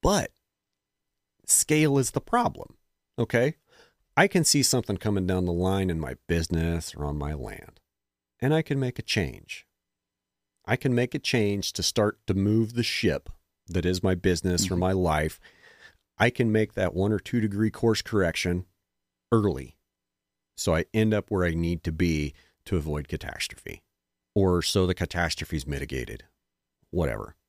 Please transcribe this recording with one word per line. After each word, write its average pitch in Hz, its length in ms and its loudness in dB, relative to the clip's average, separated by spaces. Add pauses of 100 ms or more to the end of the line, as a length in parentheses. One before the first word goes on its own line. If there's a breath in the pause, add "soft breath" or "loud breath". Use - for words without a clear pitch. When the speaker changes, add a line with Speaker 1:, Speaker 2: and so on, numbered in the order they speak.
Speaker 1:
But - 320 0 (1120)
scale 151 520 2
is 131 140 0
the 139 100 -2
problem, - 560 -2 (400)
okay? 120 380 2 (600 soft breath)
I 190 120 6
can 170 160 2
see 143 180 4
something 110 340 0
coming 98 300 -2
down 92 180 0
the 87 80 0
line 92 380 0
in 80 100 -2
my 64 160 -6 (100)
business 82 680 -2
or 73 100 -6
on 73 140 -4
my 73 160 -4
land, - 460 -12 (600)
and 139 140 2
I 160 80 2
can 139 180 -2
make 127 180 -4
a - 40 -10
change. - 640 -6 (1000)
I 123 120 -2
can 127 180 0
make 123 200 0
a 147 40 -2
change 101 560 0
to - 80 -6
start - 440 0
to 104 60 0
move 107 400 2
the 120 100 -2
ship - 460 -2 (380)
that 85 180 -2
is 92 180 0
my 92 120 2
business 90 520 0
or 90 40 -4
Speaker 2:
Mm-hmm. 90 80 0
Speaker 1:
my 92 140 2
life. 80 460 0 (800 loud breath)
I 120 140 2
can 117 200 0
make 107 240 2
that 90 200 0
one 98 180 2
or 104 60 0
two 120 220 -2
degree 107 300 2
course 110 320 0
correction 90 640 0 (640)
early, 92 460 0 (800)
so 87 180 0
I 82 200 2
end 110 180 4
up 104 180 -2
where 92 140 2
I 85 60 2
need 85 340 -2
to 82 80 -2
be 80 420 0 (320 soft breath)
to 95 100 -2
avoid 73 320 -4
catastrophe, - 760 -10 (520)
or 92 280 4
so 92 240 2
the 90 80 0
catastrophe 85 640 -4
is 71 100 -4
mitigated, 67 580 -8 (680)
whatever. 60 460 -4 (120)